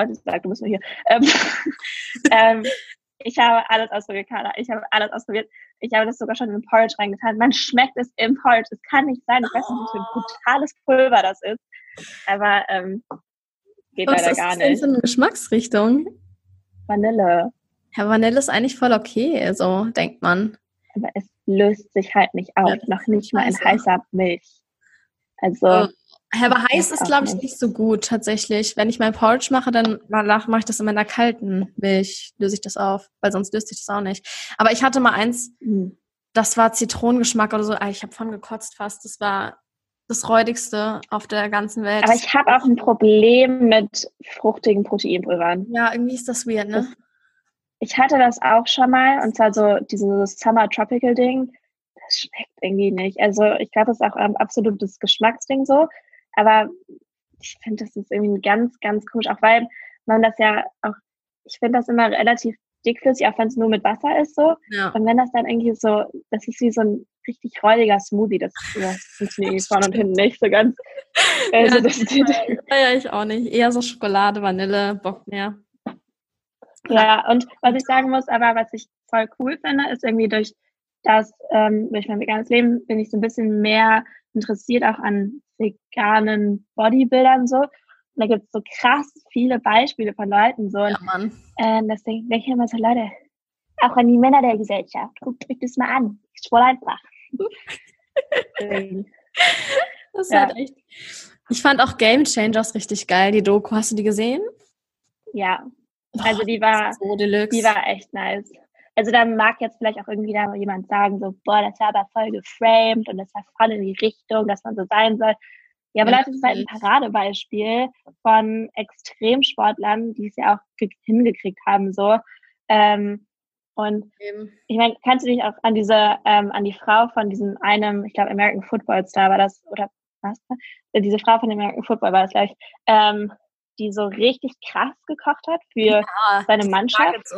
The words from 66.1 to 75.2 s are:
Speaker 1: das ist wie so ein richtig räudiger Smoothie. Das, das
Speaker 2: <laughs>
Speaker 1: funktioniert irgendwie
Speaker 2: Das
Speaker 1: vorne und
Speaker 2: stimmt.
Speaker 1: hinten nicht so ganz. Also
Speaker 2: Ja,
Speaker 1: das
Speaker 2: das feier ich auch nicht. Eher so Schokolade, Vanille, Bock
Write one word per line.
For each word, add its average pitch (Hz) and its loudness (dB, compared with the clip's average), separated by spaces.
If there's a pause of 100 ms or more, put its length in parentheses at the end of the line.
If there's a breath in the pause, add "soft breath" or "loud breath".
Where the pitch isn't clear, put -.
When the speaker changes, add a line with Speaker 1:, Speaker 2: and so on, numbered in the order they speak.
Speaker 1:
das 220 -8
ist 240 -10
wie 240 2
so 220 -2
ein 208 -2 (200)
richtig - -14
räudiger 214 4
Smoothie. 202 -2
Das, - -8 (220)
das 190 -8
Speaker 2:
<laughs> - -20
Speaker 1:
funktioniert 196 -6
irgendwie 190 -2
Speaker 2:
Das 185 -6
Speaker 1:
vorne 202 0
und 196 -2
Speaker 2:
stimmt. 220 0
Speaker 1:
hinten 190 2
nicht - 0
so 226 2
ganz. 214 2 (760 loud breath)
Also 233 6
Speaker 2:
Ja, 240 4
Speaker 1:
das 240 0
Speaker 2:
das 262 0 (100)
feier 269 2
ich 254 -6
auch 208 -4
nicht. 220 -4
Eher 240 2
so 240 -2
Schokolade, 208 -2
Vanille, 196 -2
Bock 196 -10